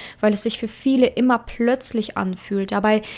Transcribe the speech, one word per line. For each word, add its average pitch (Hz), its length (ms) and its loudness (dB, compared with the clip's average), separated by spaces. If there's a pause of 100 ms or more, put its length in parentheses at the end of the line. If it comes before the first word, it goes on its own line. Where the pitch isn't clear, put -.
(200)
weil 214 140 4
es 202 100 -2
sich 220 140 -2
für 220 100 -6
viele 254 400 2
immer 247 320 2
plötzlich 233 800 -2
anfühlt. 190 540 -4
Dabei 214 320 2 (140)